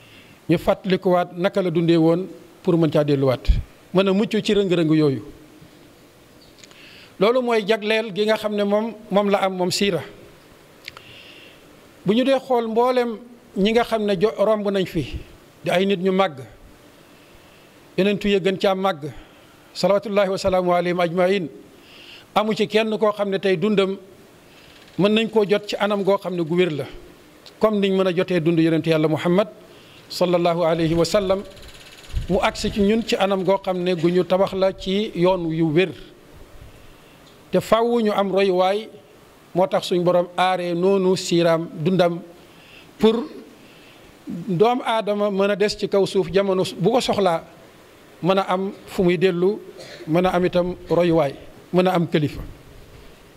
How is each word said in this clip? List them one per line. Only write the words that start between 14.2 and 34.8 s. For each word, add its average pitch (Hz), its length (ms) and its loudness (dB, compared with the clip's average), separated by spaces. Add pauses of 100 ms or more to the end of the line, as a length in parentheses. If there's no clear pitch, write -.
romb 202 320 2
nañ 196 160 -2
fi 156 180 -6 (580)
di 165 60 -4
ay 180 160 0
nit 196 140 0
ñu 185 120 0
màgg, 185 280 -2 (1600)
yonentu 202 300 0
ya 202 120 2
gën 190 180 0
caa 196 160 0
màgg, 185 380 -4 (600)
salawatullahi 196 560 0
wa 190 80 -2
salaamu 185 360 0
alayhim 175 260 0
ajmain, 180 480 0 (840)
amu 214 220 0
ci 214 120 0
kenn 214 300 0
koo 214 140 2
xam 202 180 -4
ne 196 80 -2
tey 190 200 2
dundam 196 400 0 (1000)
mën 190 160 2
nañ 220 160 2
koo 214 180 2
jot 208 200 0
ci - 120 -6
anam 202 240 0
goo 196 140 2
xam 185 180 -8
ne 170 80 -2
gu 160 120 -2
wér 180 160 2
la, 139 140 -6 (760)
comme 214 200 2
niñ 196 160 0
mën 190 120 2
a 185 80 2
jotee 180 240 0
dund 165 200 2
yonentu 160 300 2
Yàlla 156 180 2
Muhammad 175 400 0 (640)
sallallahu 175 560 0
alayhi 165 300 0
wa 165 100 2
sallam, 196 380 0 (840)
mu 175 140 0
agsi 214 300 -2
ci 214 100 -2
ñun 214 240 2
ci - 100 -2
anam 190 280 0
goo 190 200 2
xam 185 200 -4
ne 185 100 0
gu 170 160 0
ñu 180 160 2
tabax 185 280 0
la 190 200 0
ci 196 400 -4